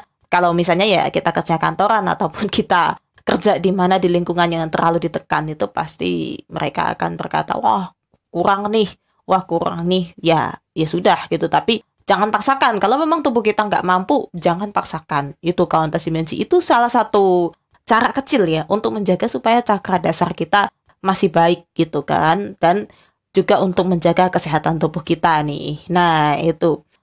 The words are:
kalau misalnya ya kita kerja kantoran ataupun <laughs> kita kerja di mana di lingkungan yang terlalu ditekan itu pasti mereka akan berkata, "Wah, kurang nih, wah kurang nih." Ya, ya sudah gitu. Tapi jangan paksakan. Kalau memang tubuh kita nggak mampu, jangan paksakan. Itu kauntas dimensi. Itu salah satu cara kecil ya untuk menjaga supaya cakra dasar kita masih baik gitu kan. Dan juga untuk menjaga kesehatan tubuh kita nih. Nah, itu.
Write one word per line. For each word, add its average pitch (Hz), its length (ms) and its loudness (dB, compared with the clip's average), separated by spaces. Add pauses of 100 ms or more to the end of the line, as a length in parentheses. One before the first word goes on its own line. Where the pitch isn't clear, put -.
(320)
kalau 175 240 2
misalnya 175 320 2
ya 170 240 2
kita - 240 -2
kerja 165 240 -2
kantoran 190 480 0
ataupun 175 440 -2
<laughs> - 120 -2
kita 165 320 2 (320)
kerja - 320 2
di 180 160 2
mana 185 240 2
di 180 80 2
lingkungan 175 400 0
yang 165 240 -2
terlalu 165 320 0
ditekan 156 480 -4
itu - 200 -4
pasti 160 760 -6
mereka 165 480 -4
akan 170 240 -6
berkata, 156 400 -4
"Wah, 208 320 0 (400)
kurang 202 400 0
nih, 214 160 2 (400)
wah 185 160 0
kurang 170 480 -4
nih." 185 280 -2
Ya, 160 360 0 (160)
ya 156 160 -2
sudah 175 400 0
gitu. 165 240 -4
Tapi 214 320 0 (240)
jangan 294 240 0
paksakan. 269 480 0
Kalau 208 200 2
memang 320 200 0
tubuh 240 240 0
kita 208 240 0
nggak 180 160 -2
mampu, 190 480 0
jangan 180 400 -2
paksakan. 147 720 -6
Itu 170 240 0
kauntas 160 400 -2
dimensi. 160 320 -4
Itu - 200 2
salah 240 320 2
satu 180 640 2 (280)
cara 226 320 2
kecil 269 320 0
ya 160 240 0
untuk 220 240 0
menjaga 185 320 0
supaya 233 320 0
cakra 196 400 0
dasar 165 360 -2
kita 202 360 0 (320)
masih 190 280 0
baik 170 440 2
gitu 160 280 -2
kan. 190 560 0
Dan 196 280 2 (460)
juga 185 260 2
untuk 185 300 0
menjaga 180 400 2
kesehatan 160 480 -2
tubuh 156 240 -2
kita 160 420 0
nih. 147 460 -8
Nah, 160 500 2
itu. 160 460 -2 (180)